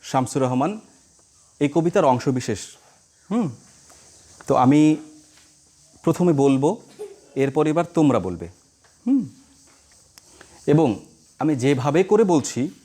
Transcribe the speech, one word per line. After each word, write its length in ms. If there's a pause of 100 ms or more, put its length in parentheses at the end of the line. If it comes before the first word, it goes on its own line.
শামসুর 380
রহমান। 380 (800)
এই 100
কবিতার 360
অংশবিশেষ। 540 (720)
হুম, 180 (960)
তো 80
আমি 400 (1040)
প্রথমে 320
বলবো, 440 (580)
এরপর 320
এবার 160 (100)
তোমরা 260
বলবে। 280 (600)
হুম, 220 (1400)
এবং 320 (400)
আমি 160
যেভাবে 480
করে 200
বলছি 460 (160)